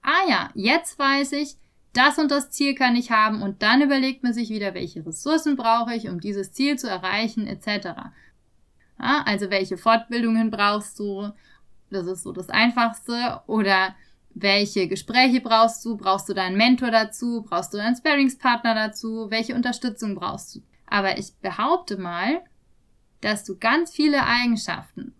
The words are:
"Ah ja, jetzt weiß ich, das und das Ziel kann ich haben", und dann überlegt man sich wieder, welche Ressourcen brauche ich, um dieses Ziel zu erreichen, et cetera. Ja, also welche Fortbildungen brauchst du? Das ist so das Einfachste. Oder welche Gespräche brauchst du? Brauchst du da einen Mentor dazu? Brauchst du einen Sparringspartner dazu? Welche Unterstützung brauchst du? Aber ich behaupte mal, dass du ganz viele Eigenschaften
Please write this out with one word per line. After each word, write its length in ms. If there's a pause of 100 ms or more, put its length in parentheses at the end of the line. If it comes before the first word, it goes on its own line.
"Ah 300
ja, 240
jetzt 440
weiß 340
ich, 240 (360)
das 260
und 120
das 200
Ziel 240
kann 220
ich 140
haben", 320
und 200
dann 200
überlegt 400
man 100
sich 160
wieder, 260
welche 300
Ressourcen 520
brauche 380
ich, 140
um 120
dieses 320
Ziel 260
zu 100
erreichen, 580
et 160
cetera. 500 (840)
Ja, 280
also 240
welche 260
Fortbildungen 760
brauchst 480
du? 320 (600)
Das 160
ist 160
so 100
das 160
Einfachste. 1000
Oder 480 (360)
welche 580
Gespräche 520
brauchst 440
du? 120
Brauchst 320
du 60
da 80
einen 140
Mentor 340
dazu? 580
Brauchst 240
du 60
einen 160
Sparringspartner 800
dazu? 560
Welche 240
Unterstützung 640
brauchst 400
du? 60 (240)
Aber 320
ich 220
behaupte 560
mal, 460 (800)
dass 240
du 120
ganz 360
viele 340
Eigenschaften 920